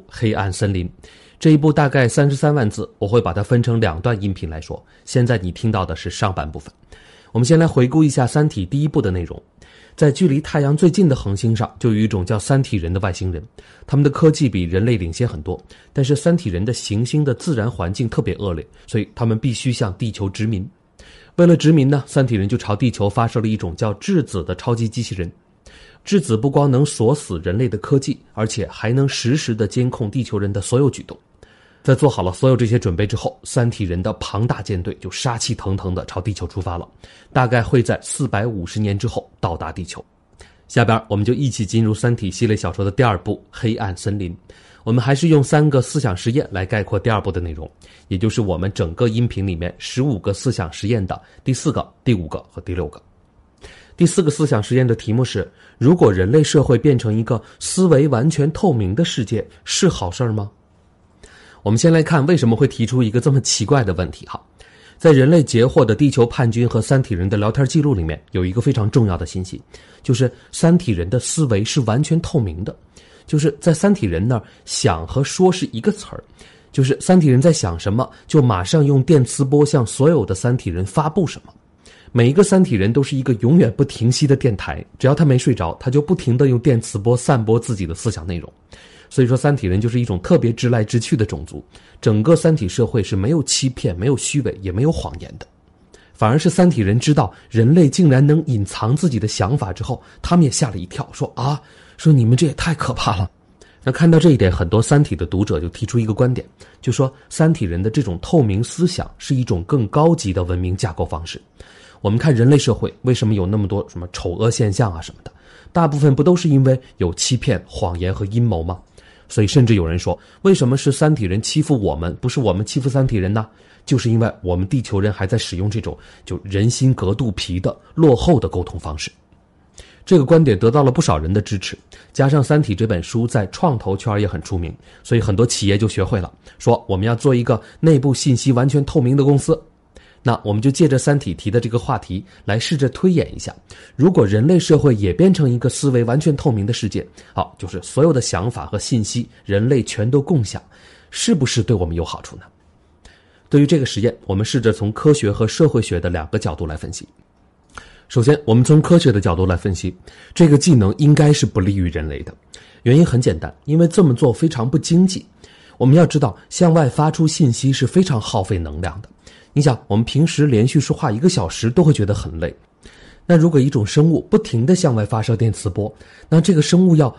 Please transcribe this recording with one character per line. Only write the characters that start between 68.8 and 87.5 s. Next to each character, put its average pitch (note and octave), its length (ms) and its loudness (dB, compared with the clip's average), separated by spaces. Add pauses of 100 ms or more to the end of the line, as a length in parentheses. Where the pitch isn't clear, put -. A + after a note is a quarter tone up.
重 A2+ 160 2
要 F2+ 80 0
的 E2 100 -6
信 F#2 200 -8
息， - 160 -16 (400)
就 C3 120 -2
是 A#2+ 160 0 (220)
三 E3+ 260 2
体 B2 140 -2
人 F2 180 -4
的 B2 120 -2
思 - 240 -2
维 G#2+ 180 0
是 - 180 -2
完 A2+ 220 0
全 D#3+ 160 0
透 - 180 -4
明 F#2+ 280 -4
的。 - 100 -10 (500)
就 D3+ 140 -2
是 D3+ 220 0
在 E3+ 120 2
三 G3+ 200 2
体 F#3+ 120 -2
人 F2+ 220 -2
那 B2+ 80 0
儿， G#2+ 80 -4 (220)
想 E2 420 -2
和 C3+ 160 -2
说 F#3 260 2
是 F3+ 220 -2
一 A2+ 80 -8
个 G#3 140 0
词 - 180 -12
儿， - 100 -14 (520)
就 C#3 100 2
是 C3 160 0
三 F#3 180 4
体 D#3 100 4
人 B2+ 140 4
在 E3 120 4
想 F2 260 -4
什 G2 120 -4
么， A#2+ 160 -2 (200)
就 D3+ 140 4
马 G2 240 2
上 D#3 180 2
用 C#3 180 2
电 C#3+ 220 4
磁 C3+ 220 -2
波 D3 200 4
向 C3+ 200 0
所 C3+ 240 0
有 C#3 160 2
的 F#2+ 100 -4
三 B2 220 -2
体 - 120 -6
人 F2+ 160 -4
发 - 220 -2
布 D#3+ 180 -2
什 - 200 -10
么。 - 80 -20 (580)
每 A#2+ 180 4
一 C#3 40 0
个 G3 100 6
三 F#3+ 180 4
体 C#3 140 2
人 G2 160 2
都 C3+ 100 2
是 C#3 140 -4
一 C3 80 -4
个 B2+ 120 0
永 B2 220 2
远 C3+ 200 4
不 C#3+ 80 2
停 A#2 260 -2
息 C#3+ 160 0
的 C3+ 80 4
电 A#2 220 -2
台， D#2+ 280 -10 (140)
只 C3 80 0
要 C#3+ 80 4
他 E3 80 0
没 C3+ 140 4
睡 B2+ 180 0
着， E2 240 -6
他 - 100 -6
就 C#3 120 0
不 E3 120 -2
停 B2 240 -2
地 C#3 120 2
用 B2 100 2
电 A#2+ 220 2
磁 - 180 -8
波 A#2 160 2
散 B2 280 0
播 A2+ 140 2